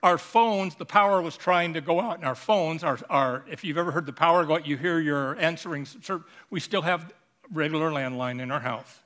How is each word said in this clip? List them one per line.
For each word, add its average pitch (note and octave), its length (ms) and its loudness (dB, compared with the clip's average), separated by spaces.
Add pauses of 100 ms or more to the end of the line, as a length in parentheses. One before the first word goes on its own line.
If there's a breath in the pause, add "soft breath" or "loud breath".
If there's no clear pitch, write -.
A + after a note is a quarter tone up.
Our F3+ 160 6
phones, G3+ 580 2
the E3+ 100 -12
power G3+ 360 4
was E3 160 -6
trying E3+ 380 2
to D#3+ 60 -4
go E3+ 180 2
out, G#3+ 180 -4
and E3 80 -8
our C3 80 0
phones, D#3+ 500 0
our, C#3 140 0 (100)
our, C3 440 2
if D#3 120 -12
you've D#3 140 -4
ever F3 140 0
heard D3+ 160 -2
the C#3 60 -10
power E3 300 4
go D3+ 120 2
out, E3 100 -2
you D3 100 -2
hear E3 240 0
your C#3+ 380 -2
answering, E3 480 -2
ser-, F#3+ 380 -8 (260 loud breath)
we F#3 100 -4
still G3 220 -4
have E3+ 320 -2 (380)
regular D#3 400 -2
landline B2+ 500 -4
in B2+ 80 -8
our C#3 120 -2
house. A#2+ 440 -8